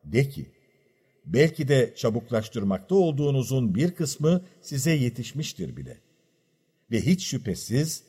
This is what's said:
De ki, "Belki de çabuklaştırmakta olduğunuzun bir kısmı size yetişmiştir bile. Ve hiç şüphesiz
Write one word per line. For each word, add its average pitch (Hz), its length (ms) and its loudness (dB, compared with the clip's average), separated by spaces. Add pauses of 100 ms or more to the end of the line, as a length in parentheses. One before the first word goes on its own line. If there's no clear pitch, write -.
De 123 240 2
ki, - 220 -14 (720)
"Belki 156 420 2
de 131 280 4
çabuklaştırmakta 110 1000 -2
olduğunuzun 135 800 2
bir 165 160 2
kısmı 170 500 0 (200)
size 147 300 -2
yetişmiştir 123 880 -4
bile. 64 200 -14 (920)
Ve 110 100 2
hiç 180 240 2
şüphesiz 127 840 -4